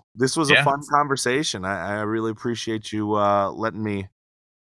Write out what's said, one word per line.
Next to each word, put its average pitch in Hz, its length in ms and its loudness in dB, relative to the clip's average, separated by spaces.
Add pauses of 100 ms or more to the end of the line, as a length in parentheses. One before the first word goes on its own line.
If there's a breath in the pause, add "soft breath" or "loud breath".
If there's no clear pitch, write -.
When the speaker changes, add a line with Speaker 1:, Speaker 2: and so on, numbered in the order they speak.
(160)
Speaker 1:
This 131 200 2
was 156 140 2
a 143 60 8
Speaker 2:
Yeah. 135 80 4
Speaker 1:
fun 143 180 2 (100)
conversation. 135 720 0
I, 98 360 -2
I - 20 -2
really 110 300 0
appreciate 110 600 -6
you, 107 240 0
uh, 101 360 4
letting 107 320 -4
me 101 260 -4 (560)